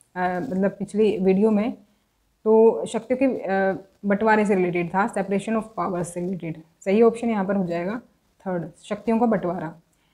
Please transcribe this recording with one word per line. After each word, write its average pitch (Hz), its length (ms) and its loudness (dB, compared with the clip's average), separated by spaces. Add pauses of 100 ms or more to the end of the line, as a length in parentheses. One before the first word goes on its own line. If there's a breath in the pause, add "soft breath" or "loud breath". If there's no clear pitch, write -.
(160)
अ, 180 240 -2
मतलब 190 300 -2
पिछली 208 480 0
video 190 320 4
में, 220 240 0 (680)
तो 220 420 6
शक्तियों 240 360 -4
के, 277 40 4
अ, 196 580 -2 (220)
बंटवारे 208 400 2
से 202 80 2
related 175 340 0
था, 190 260 -2
separation 196 420 -4
of 214 60 -2 (160)
powers 175 260 -4
से 175 160 -10
related। 170 420 -8 (220)
सही 202 180 4
option 233 280 2
यहाँ 208 140 0
पर 196 120 -2
हो 196 80 0
जाएगा 175 360 -4 (400)
third, 175 260 -6 (180)
शक्तियों 226 340 -2
का 240 80 2
बंटवारा। 175 480 -2 (400)